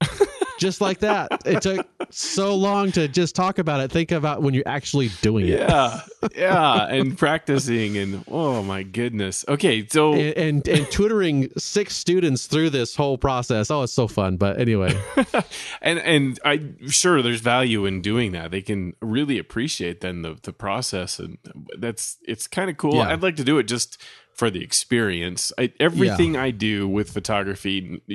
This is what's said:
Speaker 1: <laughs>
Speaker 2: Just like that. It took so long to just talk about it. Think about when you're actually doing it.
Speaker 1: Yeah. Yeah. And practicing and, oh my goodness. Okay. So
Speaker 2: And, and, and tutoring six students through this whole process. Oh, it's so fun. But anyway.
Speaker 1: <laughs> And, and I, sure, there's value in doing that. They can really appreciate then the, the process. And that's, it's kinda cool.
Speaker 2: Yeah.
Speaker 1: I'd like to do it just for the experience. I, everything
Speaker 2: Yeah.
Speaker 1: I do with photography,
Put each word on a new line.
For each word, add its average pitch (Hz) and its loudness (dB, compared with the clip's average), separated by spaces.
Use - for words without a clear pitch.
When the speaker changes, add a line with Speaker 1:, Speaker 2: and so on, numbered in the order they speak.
Speaker 1:
<laughs> - 0
Speaker 2:
Just 190 -2
like 185 0
that. 214 0
It - 2
took 190 0
so 196 -2
long 196 2
to 156 2
just 170 0
talk 190 0
about 151 0
it. 135 -2
Think 170 0
about 147 0
when 139 2
you're 131 2
actually 135 0
doing 107 4
it. 85 4
Speaker 1:
Yeah. 139 2
Yeah. 156 4
And 135 0
practicing 123 0
and, 98 -4
oh 139 0
my 98 -4
goodness. 104 -4
Okay. 139 2
So 151 4
Speaker 2:
And, 147 2
and, 151 0
and 147 2
tutoring 185 2
six - -2
students 175 2
through 160 2
this 131 -2
whole 139 0
process. 123 0
Oh, 147 0
it's 120 -4
so 117 2
fun. 92 0
But 98 0
anyway. 98 2
Speaker 1:
<laughs> - 0
And, 170 0
and 139 2
I, 147 2
sure, 160 4
there's 117 0
value 117 2
in 95 -2
doing 107 0
that. 82 -8
They 95 -4
can 95 -4
really 127 0
appreciate 90 -4
then 90 -6
the, 80 -8
the 95 -12
process. 98 -6
And - -12
that's, 113 -8
it's - -8
kinda 185 -4
cool. 147 0
Speaker 2:
Yeah. 151 4
Speaker 1:
I'd 160 -2
like 180 0
to 147 -4
do 147 4
it 120 2
just 113 -4
for 117 0
the 90 -4
experience. 90 -2
I, 123 0
everything 170 2
Speaker 2:
Yeah. 131 -2
Speaker 1:
I 131 -2
do 104 -2
with 101 -2
photography, 98 -4